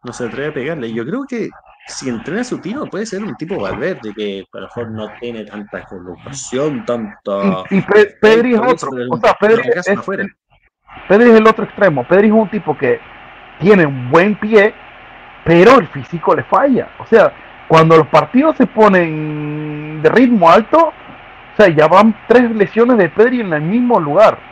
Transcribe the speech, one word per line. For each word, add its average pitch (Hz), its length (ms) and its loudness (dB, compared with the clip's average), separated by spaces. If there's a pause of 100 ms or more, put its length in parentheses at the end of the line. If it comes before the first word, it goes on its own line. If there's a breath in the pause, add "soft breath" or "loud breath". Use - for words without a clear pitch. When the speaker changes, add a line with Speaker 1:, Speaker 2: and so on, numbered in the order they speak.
Speaker 1:
no 123 80 -14
se 123 140 -10
atreve 123 220 -8
a 151 60 -12
pegarle. 127 380 -8
Yo 113 120 -6
creo 226 240 -8
que 220 200 -8 (400)
si - 200 -12
entrena 139 360 -8
su 247 160 -10
tiro 254 260 -10
puede 202 200 -10
ser 196 180 -10
un 165 120 -10
tipo 165 240 -10
Valverde, 107 540 -8
que 101 380 -10
a 107 60 -16
lo 98 80 -16
mejor 117 260 -12
no 107 160 -10 (120)
tiene 117 240 -12
tanta 104 420 -14
colocación, 120 960 -10
tanta 117 880 -6
Speaker 2:
Y, 196 80 0
y - 40 0
Pe-, 208 380 2
Pedri 233 340 2
es 214 60 2
otro, 220 320 -2
Speaker 1:
pero 123 180 -8
Speaker 2:
o 123 80 -4
sea, 214 160 2
Pedri 214 200 0
Speaker 1:
en 226 80 -2
todo 247 120 -2
caso, 180 180 -4
Speaker 2:
es, 202 60 -2
Speaker 1:
afuera. 190 260 -8 (840)
Speaker 2:
Pedri 226 220 6
es 226 60 8
el 220 120 6
otro 214 160 0
extremo. 151 420 -2
Pedri 202 220 4
es 208 40 2
un 220 160 2
tipo 165 280 -6
que 120 240 -2 (600)
tiene 185 260 4
un 127 240 -6
buen 180 260 2
pie, 214 380 0 (680)
pero 185 340 6
el 180 100 0
físico 160 460 -6
le 139 80 -4
falla. 233 460 -2 (100)
O - 80 -18
sea, 196 260 4 (360 loud breath)
cuando 160 280 4
los 156 120 4
partidos 247 480 0
se 247 100 0
ponen 151 1400 -2
de 156 80 4
ritmo 226 400 4
alto, 262 380 2
o - 680 -20
sea, 208 180 4
ya 151 120 4
van 208 280 4 (120)
tres 240 240 4
lesiones 226 480 0
de 175 100 2
Pedri 247 320 0
en 196 120 -6
el 151 100 -4
mismo 233 380 0
lugar, 165 380 2 (140)